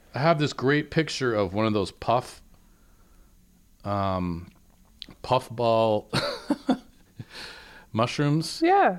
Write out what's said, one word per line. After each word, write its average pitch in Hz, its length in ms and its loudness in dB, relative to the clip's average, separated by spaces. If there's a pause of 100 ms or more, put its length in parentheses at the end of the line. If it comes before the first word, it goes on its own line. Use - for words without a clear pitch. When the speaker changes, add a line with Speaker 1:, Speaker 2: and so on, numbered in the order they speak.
(140)
Speaker 1:
I 120 60 -4
have 160 180 4
this 147 160 -2
great 147 360 0
picture 135 440 -2
of 98 180 0
one 110 140 0
of 107 80 0
those 98 160 0
puff, - 500 -2 (1400)
um, 92 640 -2 (760)
puff 131 280 0
ball 113 600 2 (960)
<laughs> - 880 -18
mushrooms. 143 720 0
Speaker 2:
Yeah, 330 340 4